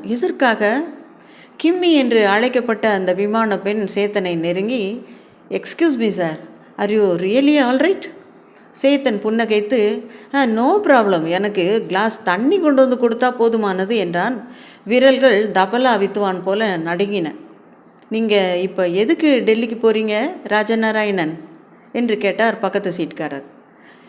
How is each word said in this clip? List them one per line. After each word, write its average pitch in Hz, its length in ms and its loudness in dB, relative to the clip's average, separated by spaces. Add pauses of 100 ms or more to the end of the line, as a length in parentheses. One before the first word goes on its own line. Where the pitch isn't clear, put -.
எதற்காக? 233 800 0 (840)
கிம்மி 349 280 2
என்று 233 360 4
அழைக்கப்பட்ட 226 640 0
அந்த 185 220 0
விமான 208 460 0
பெண் 202 360 -4
சேத்தனை 202 420 -2
நெருங்கி, 196 640 -4 (500)
"Excuse 269 480 -2
me, 226 180 0
sir. 170 140 -4 (480)
Are 202 100 -2
you 214 160 2 (140)
really 269 440 2
all 247 140 2
right?" 330 320 0 (760)
சேத்தன் 277 360 2
புன்னகைத்து, 214 800 0 (340)
"ஆ, 277 100 2
no 247 400 2
problem. 202 440 4
எனக்கு 196 600 0
கிளாஸ் 220 360 -2
தண்ணி 254 340 0
கொண்டு 269 300 4
வந்து 247 200 0
கொடுத்தா 240 220 0
போதுமானது" 220 680 0
என்றான். 196 520 -4 (360)
விரல்கள் 247 640 4
தபலா 208 480 2
வித்துவான் 196 440 -2
போல 196 340 -2
நடுங்கின. 175 560 -4 (800)
"நீங்க 208 520 0
இப்ப 185 260 -2
எதுக்கு 247 580 2
டெல்லிக்கு 220 360 0
போறீங்க, 220 480 0 (180)
ராஜநாராயணன்?" 214 840 0 (580)
என்று 226 260 -2
கேட்டார் 202 400 0
பக்கத்து 190 380 -4
சீட்காரர். 151 460 -8 (680)